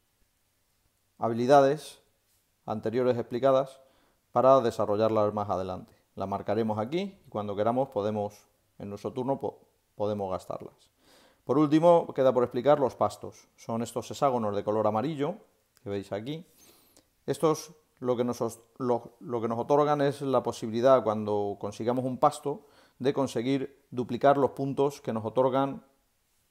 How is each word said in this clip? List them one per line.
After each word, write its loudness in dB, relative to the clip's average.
habilidades 2
anteriores 0
explicadas 0
para 8
desarrollarlas 0
más -4
adelante. -6
La -8
marcaremos -2
aquí -6
y -20
cuando -6
queramos 0
podemos, -4
en -12
nuestro -10
turno, -4
po-, -8
podemos -4
gastarlas. -10
Por 0
último, 6
queda 4
por 2
explicar 2
los 0
pastos. -6
Son -6
estos -8
hexágonos 0
de -4
color 0
amarillo -2
que -12
veis -8
aquí. -10
Estos -2
lo 0
que 0
nos -4
os-, -4
lo, -2
lo -4
que -2
nos -2
otorgan 2
es 0
la 2
posibilidad, 2
cuando -2
consigamos -4
un -6
pasto, 0
de 0
conseguir -4
duplicar 2
los 2
puntos -2
que -6
nos -6
otorgan 0